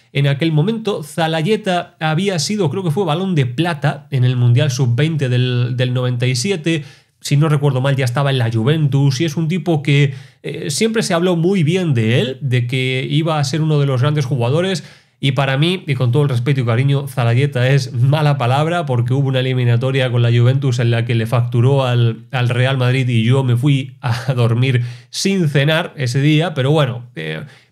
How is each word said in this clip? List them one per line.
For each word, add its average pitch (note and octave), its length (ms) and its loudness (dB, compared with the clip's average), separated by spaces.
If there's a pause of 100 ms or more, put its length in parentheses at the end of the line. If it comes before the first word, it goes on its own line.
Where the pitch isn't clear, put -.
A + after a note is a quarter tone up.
(140)
en C#3 140 0
aquel C#3+ 240 0
momento. G3+ 500 0
Zalayeta F3 1000 -2
había F3 380 0
sido, F#3+ 320 -2
creo F#3+ 140 -6
que E3 80 -2
fue G3+ 120 0
Balón F3+ 300 -2
de C#3 140 0
Plata D3 640 -4
en B2+ 120 0
el B2+ 120 2
Mundial B2 340 4
sub-veinte C#3 580 0
del, B2 500 0
del B2+ 180 0
noventa B2 320 -2
y B2+ 80 0
siete. E3 480 -2 (360)
Si - 160 -2
no D3+ 140 4
recuerdo C#3+ 320 2
mal, C#3 140 0
ya C3+ 100 0
estaba C#3 240 0
en C3+ 80 0
la A#2 140 0
Juventus C#3 720 2
y E3+ 40 0
es D#3+ 120 -4
un E3 100 -2
tipo D#3+ 340 0
que, C#3+ 320 2 (300)
eh, - 260 -8
siempre A3 320 0
se F3+ 140 -2
habló F3 200 2
muy E3+ 280 0
bien E3 320 0
de A2+ 240 2
él, B3 220 -2
de B2 260 -2
que C3 420 -2
iba D#3 300 0
a C#3 40 0
ser D3 180 -2
uno D#3 180 0
de C#3 80 0
los B2+ 140 0
grandes D3 240 0
jugadores. D3 580 -2 (400)
Y C3+ 100 2
para C3+ 220 0
mí, F3 300 0
y D3 80 -2
con B2 180 0
todo C#3+ 120 2
el - 60 2
respeto B2 320 0
y A#2 40 0
cariño, C#3 420 0
Zalayeta B2 600 0
es C#3 240 2
mala C#3 460 2
palabra D3+ 480 0
porque A#2+ 260 0
hubo C3 160 0
una C3 120 0
eliminatoria B2+ 720 0
con A#2+ 120 2
la A#2 80 2
Juventus B2 480 2
en A#2 100 2
la A#2 160 0
que A#2 80 -2
le A2+ 140 0
facturó B2 580 2
al, A#2+ 460 0
al B2 180 0
Real B2+ 300 0
Madrid B2+ 280 0
y A2+ 160 2
yo B2 200 2
me B2 120 2
fui C3+ 460 0
a C3 320 -4
<laughs> - 20 -4
dormir A#2+ 460 2 (300)
sin F#3+ 360 0
cenar D3+ 480 0
ese C3+ 260 -2
día. D#3 340 2
Pero C3+ 160 0
bueno, B2 440 -2
eh, D#3 280 -10 (280)